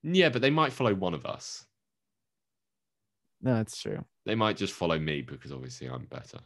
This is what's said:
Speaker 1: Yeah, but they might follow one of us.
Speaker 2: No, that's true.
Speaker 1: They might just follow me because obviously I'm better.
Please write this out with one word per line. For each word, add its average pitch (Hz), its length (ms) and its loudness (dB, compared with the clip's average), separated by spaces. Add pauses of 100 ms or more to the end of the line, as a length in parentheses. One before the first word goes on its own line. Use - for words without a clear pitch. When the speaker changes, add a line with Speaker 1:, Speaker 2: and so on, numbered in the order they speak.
Speaker 1:
Yeah, 170 260 6
but 123 120 2
they 135 100 6
might 151 220 4
follow 113 200 4
one 92 200 0
of 67 120 -8
us. - 400 -10 (1800)
Speaker 2:
No, 123 140 2
that's 110 260 -4
true. 104 220 -6 (220)
Speaker 1:
They 107 100 0
might 107 220 2
just 95 160 -4
follow 85 260 0
me 76 220 -2
because 67 300 -14
obviously 64 380 -12
I'm 64 160 -10
better. - 400 -16